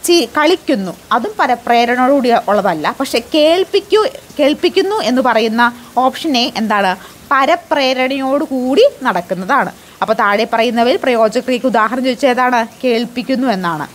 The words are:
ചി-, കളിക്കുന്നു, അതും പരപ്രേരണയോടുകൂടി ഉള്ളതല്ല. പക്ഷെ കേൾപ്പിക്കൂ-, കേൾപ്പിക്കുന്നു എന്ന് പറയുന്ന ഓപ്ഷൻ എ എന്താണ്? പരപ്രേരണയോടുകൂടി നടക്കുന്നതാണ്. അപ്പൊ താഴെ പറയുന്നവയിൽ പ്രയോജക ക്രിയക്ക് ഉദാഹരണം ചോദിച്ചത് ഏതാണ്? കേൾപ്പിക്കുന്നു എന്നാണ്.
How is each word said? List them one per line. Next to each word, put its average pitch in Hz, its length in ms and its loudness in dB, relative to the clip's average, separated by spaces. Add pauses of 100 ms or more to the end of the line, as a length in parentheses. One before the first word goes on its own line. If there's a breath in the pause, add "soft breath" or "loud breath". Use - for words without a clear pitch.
ചി-, 339 220 2 (120)
കളിക്കുന്നു, 302 580 0 (160)
അതും 240 280 -2
പരപ്രേരണയോടുകൂടി 247 920 2
ഉള്ളതല്ല. 190 680 0
പക്ഷെ 277 240 -4 (100)
കേൾപ്പിക്കൂ-, 349 800 2 (280)
കേൾപ്പിക്കുന്നു 349 560 0
എന്ന് 254 260 0
പറയുന്ന 226 520 2 (240 loud breath)
ഓപ്ഷൻ 262 400 0
എ 240 200 0
എന്താണ്? 202 380 0 (360 loud breath)
പരപ്രേരണയോടുകൂടി 269 1500 0 (200)
നടക്കുന്നതാണ്. 190 680 -2 (300 loud breath)
അപ്പൊ 208 120 0
താഴെ 214 400 0
പറയുന്നവയിൽ 233 500 0
പ്രയോജക 226 360 2
ക്രിയക്ക് 247 260 -4
ഉദാഹരണം 233 380 0
ചോദിച്ചത് 262 260 0
ഏതാണ്? 247 380 0 (160)
കേൾപ്പിക്കുന്നു 240 640 -2
എന്നാണ്. 175 480 -4